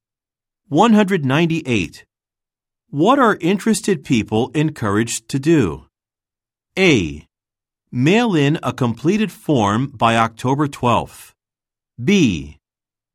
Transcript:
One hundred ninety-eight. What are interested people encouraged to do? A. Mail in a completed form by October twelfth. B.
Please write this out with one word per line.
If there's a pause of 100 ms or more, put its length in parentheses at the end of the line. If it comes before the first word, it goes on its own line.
(680)
One
hundred
ninety-eight. (840)
What
are
interested
people
encouraged
to
do? (920)
A. (640)
Mail
in
a
completed
form
by
October
twelfth. (720)
B. (560)